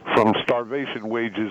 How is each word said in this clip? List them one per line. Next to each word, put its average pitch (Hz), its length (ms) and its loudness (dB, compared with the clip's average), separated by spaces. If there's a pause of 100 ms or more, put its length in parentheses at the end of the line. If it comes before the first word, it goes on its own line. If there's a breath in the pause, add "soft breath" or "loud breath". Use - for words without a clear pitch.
(140)
from 110 280 6
starvation 120 640 -2
wages 110 420 -2